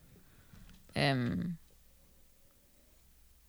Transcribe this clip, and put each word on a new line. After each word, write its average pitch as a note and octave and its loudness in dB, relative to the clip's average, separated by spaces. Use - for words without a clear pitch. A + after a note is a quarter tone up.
Euh... C3+ 4